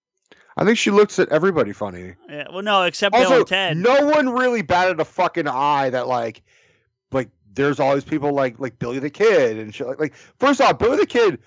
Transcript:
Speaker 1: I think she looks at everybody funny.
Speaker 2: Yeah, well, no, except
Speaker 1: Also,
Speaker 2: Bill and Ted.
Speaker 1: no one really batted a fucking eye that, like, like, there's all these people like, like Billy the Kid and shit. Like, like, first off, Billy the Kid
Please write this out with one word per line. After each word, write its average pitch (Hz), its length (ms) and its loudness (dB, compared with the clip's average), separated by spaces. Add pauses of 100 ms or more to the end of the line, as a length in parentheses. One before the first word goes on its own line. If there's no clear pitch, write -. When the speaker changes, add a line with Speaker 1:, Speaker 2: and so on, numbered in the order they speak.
(560)
Speaker 1:
I - 80 0
think 220 140 4
she 208 140 0
looks 208 260 4
at 185 120 2
everybody 156 420 0
funny. 92 420 -10 (140)
Speaker 2:
Yeah, 147 240 -14
well, 185 100 -10
no, 202 220 2
except 202 320 0
Speaker 1:
Also, 214 140 4
Speaker 2:
Bill 208 100 6
and - 80 0
Ted. 185 300 -2
Speaker 1:
no 262 280 2
one 302 240 2
really 240 320 0
batted 175 380 0
a 151 40 -2
fucking 165 440 -2
eye 139 420 0
that, 123 160 -2
like, 117 360 -4 (680)
like, 131 200 -4 (220)
there's 143 280 -2
all 139 140 2
these 139 100 -2
people 147 280 -4
like, 135 280 -2
like 127 180 -10
Billy 123 220 -8
the 135 100 -6
Kid 151 480 2
and 107 160 -12
shit. - 140 -8
Like, 131 100 -8
like, 151 160 -4 (240)
first 269 220 2
off, 196 180 2
Billy 240 180 0
the 403 100 2
Kid 214 400 0